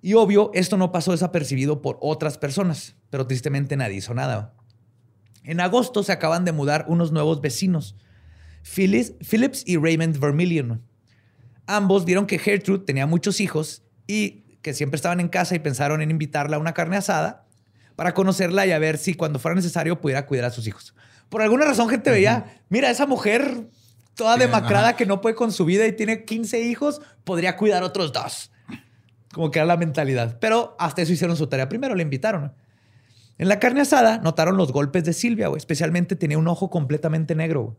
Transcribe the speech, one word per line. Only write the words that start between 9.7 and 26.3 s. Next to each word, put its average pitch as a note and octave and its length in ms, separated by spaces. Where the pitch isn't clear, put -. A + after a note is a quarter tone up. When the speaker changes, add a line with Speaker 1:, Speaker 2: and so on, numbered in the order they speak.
Speaker 1:
Raymond D#3+ 420
Vermillion. D3 640
Ambos G3 380
vieron F#3 220
que G3 100
Gertrude G3 480
tenía C3+ 220
muchos F3 340
hijos D#3 420
y - 540
que D3 140
siempre C#3+ 220
estaban F3 220
en E3+ 100
casa F3+ 260
y D#3+ 40
pensaron D3 420
en D#3 100
invitarla D3+ 460
a - 20
una D#3+ 140
carne E3+ 240
asada F#3+ 500
para F3 180
conocerla F#3+ 540
y F3+ 40
a D#3+ 80
ver D#3 200
si F3+ 160
cuando D3+ 240
fuera E3 160
necesario E3+ 460
pudiera C#3 260
cuidar B2 180
a B2 60
sus A2+ 160
hijos. - 260
Por G#3 120
alguna A#3 240
razón, A#3 240
gente C4 220
veía, G#3+ 360
Speaker 2:
Ujú. - 220
Speaker 1:
"Mira, A#3+ 220
esa C#4 160
mujer A#3+ 640
toda A3+ 200
Speaker 2:
Sí, B3 60
Speaker 1:
demacrada A3+ 480
Speaker 2:
ajá. A#3+ 80
Speaker 1:
que A#3+ 80
no F#3+ 160
puede A3+ 140
con A3+ 160
su F3+ 140
vida G3 220
y G#3+ 60
tiene A3 320
quince A3+ 360